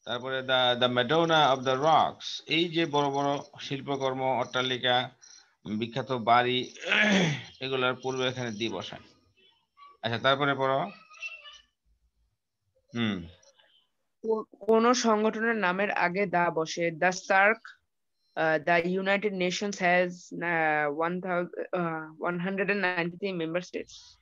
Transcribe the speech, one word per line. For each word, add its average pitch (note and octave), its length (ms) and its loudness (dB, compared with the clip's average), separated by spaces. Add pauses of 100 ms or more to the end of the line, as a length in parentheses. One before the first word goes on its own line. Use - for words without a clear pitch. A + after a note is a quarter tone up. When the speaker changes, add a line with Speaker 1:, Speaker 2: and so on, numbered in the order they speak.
Speaker 1:
তারপরে B2+ 320 -6 (120)
the, B2+ 100 4 (220)
the B2 160 4
Madonna D#3+ 420 4 (140)
of C3+ 140 -2
the C3 80 2 (120)
Rocks, A2+ 400 2 (280)
এই E3+ 80 2 (100)
যে E3 100 2 (100)
বড় C#3+ 220 2
বড় C#3+ 140 0 (360)
শিল্পকর্ম, C3 560 -4 (200)
অট্টালিকা, B2+ 540 0 (840)
বিখ্যাত A#2+ 300 -6 (200)
বাড়ি, B2 280 6 (1040)
এগুলার B2+ 380 0
পূর্বে C3 280 -2
এখানে A#2+ 200 -6 (100)
দি A#2 60 -2 (100)
বসায়। - 280 -10 (1000)
আচ্ছা, A2+ 240 -4
তারপরে C#3 340 2
পড়ো। C3+ 180 0 (2250)
হুম। A2 220 -2 (1080)
Speaker 2:
কো-, A3 220 -2 (200)
কোন A3+ 180 6 (220)
সংগঠনের A3 600 2
নামের F#3+ 240 0 (160)
আগে F3+ 160 0 (140)
দা F3 80 4 (140)
বসে? D#3+ 260 -4 (180)
The F3+ 80 4 (180)
Stark, G3+ 320 4 (840)
uh, D#3+ 140 2 (120)
the F3 80 4 (260)
United G3+ 300 0 (120)
Nations G3 320 -4 (100)
has, F3+ 220 4 (420)
uh, D#3 340 2 (220)
one F3+ 180 -2
thou-, F3+ 280 -2 (280)
uh, D#3+ 240 -4 (240)
one F3 180 -2
hundred G3 260 -2
and G3+ 160 -2
ninety-three F3 540 -4
member E3 280 -4
states। - 240 -10 (280)